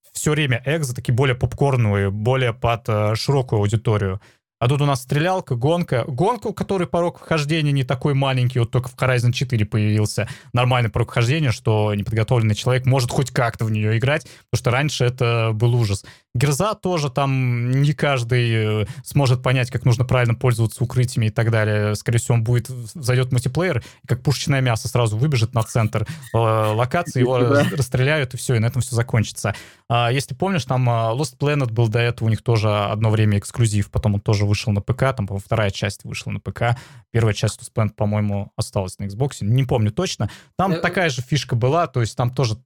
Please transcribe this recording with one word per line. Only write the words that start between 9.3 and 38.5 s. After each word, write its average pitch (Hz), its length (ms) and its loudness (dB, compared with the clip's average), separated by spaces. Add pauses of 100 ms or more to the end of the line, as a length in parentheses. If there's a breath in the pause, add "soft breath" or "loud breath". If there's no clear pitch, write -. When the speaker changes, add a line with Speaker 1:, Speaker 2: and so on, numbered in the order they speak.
Speaker 1:
четыре 120 340 0
появился 107 600 0 (280 loud breath)
нормальный 123 340 2
порог 117 220 -2
вхождения, 131 420 2
что 107 420 0
неподготовленный 110 600 0
человек 127 320 0
может 123 240 2
хоть 135 200 0
как-то 117 360 -2
в 110 40 -2
неё 107 280 0
играть, 139 240 0 (280 loud breath)
потому 120 100 0
что 123 100 0
раньше 131 340 0
это 117 480 0
был 117 220 2
ужас. 104 300 0 (320 loud breath)
Гирза 147 380 2
тоже 175 360 -2
там 127 600 0 (120)
не 147 100 2
каждый, 117 920 0
э, 101 40 0 (180 loud breath)
сможет 127 380 2
понять, 127 280 2
как - 140 -4
нужно 123 200 4
правильно 123 300 2
пользоваться 117 480 0
укрытиями 123 440 0
и 104 40 2
так 113 200 0
далее. 107 440 2
Скорее 117 240 0
всего, - 180 0
он 117 80 2
будет, 120 260 0
в-, 120 240 -12
зайдёт 127 340 0
в 123 40 -2
мультиплеер, 131 520 0 (180 loud breath)
и - 60 -20
как - 140 -2
пушечное 143 380 0
мясо 123 280 0
сразу 110 280 0
выбежит 123 380 0
на 113 80 2
центр, 110 440 0 (260 loud breath)
э, 113 60 -2
локации, 117 840 0
его 127 180 2
Speaker 2:
Да. 123 120 2
Speaker 1:
рас-, 147 220 4
расстреляют, 135 640 0
и - 20 -10
всё, - 180 -2
и 113 60 4
на 113 60 2
этом 123 160 -2
всё 117 140 -4
закончится. 113 580 0 (340 loud breath)
А, 120 220 2
если 135 240 -2
помнишь, 185 300 -2
там, 127 260 0
а, 113 240 0
Lost 151 240 -4
Planet 143 340 0
был 113 160 2
до 117 120 0
этого, 120 280 0
у - 20 2
них 107 120 -2
тоже 110 280 2
одно 107 400 0
время 107 280 2
эксклюзив, 104 520 0
потом 104 240 0
он 101 60 -2
тоже 104 240 0
вышел 104 280 0
на 101 80 0
П - 140 -4
К, 135 180 0
там, 110 160 -4
по-моему, 98 160 -8
вторая 110 260 0
часть - 340 -6
вышла - 280 -10
на 101 80 -8
П - 120 -10
К, 120 240 0 (360 loud breath)
первая 113 220 2
часть - 260 -2
Lost - 140 -18
Planet, 107 200 -2
по-моему, 104 600 -2